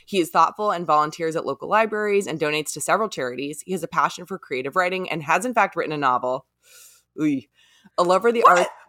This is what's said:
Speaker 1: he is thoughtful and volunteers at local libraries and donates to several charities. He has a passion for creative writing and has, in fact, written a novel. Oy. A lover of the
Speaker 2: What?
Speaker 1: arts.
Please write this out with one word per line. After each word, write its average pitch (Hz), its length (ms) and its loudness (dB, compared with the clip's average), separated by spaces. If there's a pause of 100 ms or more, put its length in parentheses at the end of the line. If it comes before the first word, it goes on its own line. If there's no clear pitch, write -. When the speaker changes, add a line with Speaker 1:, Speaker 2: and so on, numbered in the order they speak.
Speaker 1:
he 196 140 0
is 156 100 0
thoughtful 190 400 2
and 175 160 -4
volunteers 156 480 0
at 160 100 -4
local - 240 -6
libraries 208 600 0
and 156 100 -6
donates 151 360 -2
to 151 60 -10
several 190 280 0
charities. 139 580 -8
He 180 60 -6
has 170 100 -4
a 165 60 -6
passion 165 380 -2
for 190 120 -10
creative 135 380 -6
writing 185 340 -2
and 156 140 -6
has, 165 200 2
in 247 100 -2
fact, 202 200 2
written 156 180 -4
a 151 40 -4
novel. 127 500 0 (760)
Oy. 143 280 -2 (500)
A 175 60 4
lover 185 240 4
of 240 60 2
the 190 80 0
Speaker 2:
What? 190 160 8
Speaker 1:
arts. 180 120 2 (180)